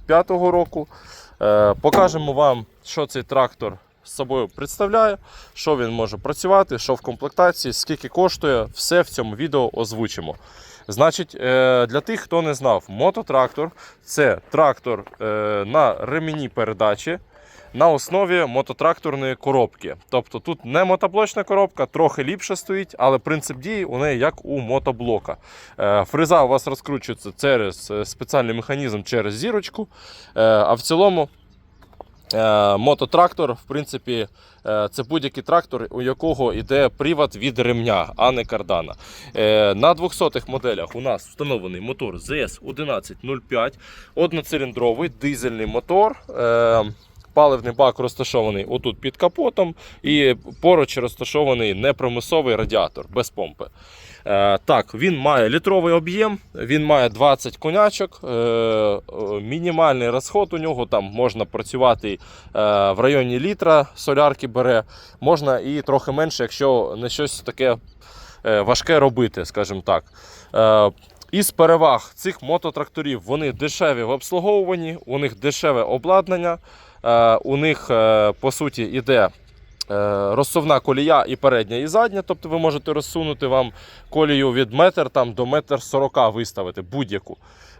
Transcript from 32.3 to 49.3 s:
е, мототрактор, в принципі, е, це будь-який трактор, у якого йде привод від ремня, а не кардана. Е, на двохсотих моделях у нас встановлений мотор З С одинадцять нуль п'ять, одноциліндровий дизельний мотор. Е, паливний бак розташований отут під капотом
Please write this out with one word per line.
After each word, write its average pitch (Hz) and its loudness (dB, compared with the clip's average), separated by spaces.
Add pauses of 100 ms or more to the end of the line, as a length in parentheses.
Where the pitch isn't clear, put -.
е, 104 4
мототрактор, 143 2
в 117 -14
принципі, 127 -6 (380)
е, 107 0
це - -8
будь-який 139 -6
трактор, 143 -2
у 123 -8
якого 131 -2
йде 123 0
привод 147 -2
від 117 -6
ремня, 117 0
а 123 4
не 120 -4
кардана. 90 -4 (420)
Е, 107 4
на 143 4
двохсотих 165 -2
моделях 123 -6
у 117 -10
нас 120 -6
встановлений 92 -8
мотор 120 -10
З - -12
С 135 -6
одинадцять 131 -8
нуль 131 -8
п'ять, 123 -4 (420)
одноциліндровий 131 -2
дизельний 120 -6
мотор. 175 0 (140)
Е, 117 2 (520)
паливний 131 4
бак 127 2
розташований 113 -2
отут 127 -6
під 135 -8
капотом 180 0 (280)